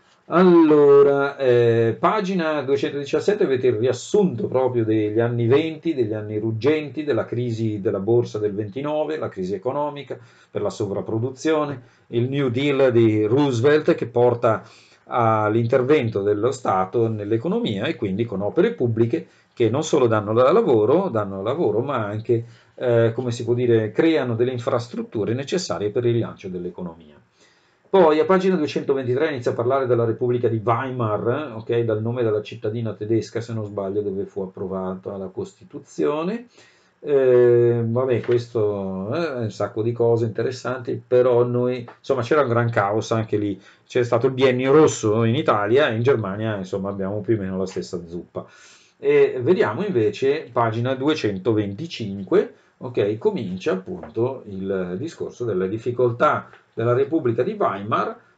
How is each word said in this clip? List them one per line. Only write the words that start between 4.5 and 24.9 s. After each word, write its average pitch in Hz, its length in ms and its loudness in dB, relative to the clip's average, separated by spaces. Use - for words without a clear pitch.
degli 107 360 0
anni 120 260 0
venti, 156 480 0
degli 110 220 -2
anni 107 240 -6
ruggenti, 135 640 -2
della 131 220 -2
crisi 113 540 -4
della 98 200 -2
borsa 117 400 0
del 104 160 -2
ventinove, 147 600 -4
la - 120 -6
crisi 185 240 -6
economica 143 640 -6
per 101 140 -8
la 101 80 -4
sovrapproduzione, 123 1080 -4
il 117 200 -2
New 139 220 -2
Deal 135 420 2
di 110 340 4
Roosevelt 143 680 4
che 127 140 -4
porta 120 600 2
all'intervento 117 1200 2
dello 104 280 2
Stato 110 560 0
nell'economia 113 760 -2
e 165 100 -4
quindi 104 300 -4
con 98 160 -6
opere 160 320 0
pubbliche 117 540 -2
che 113 160 2
non 139 140 0
solo 139 240 2
danno 107 260 0
la-, 127 180 4
lavoro, 165 580 4
danno 98 340 -4
lavoro, 120 380 0
ma 131 220 -4
anche, 110 400 -2
eh, 117 400 2
come 123 180 -4
si 117 120 -8
può 113 100 -2
dire, 117 380 2
creano 147 420 2
delle 123 200 0
infrastrutture 120 800 -4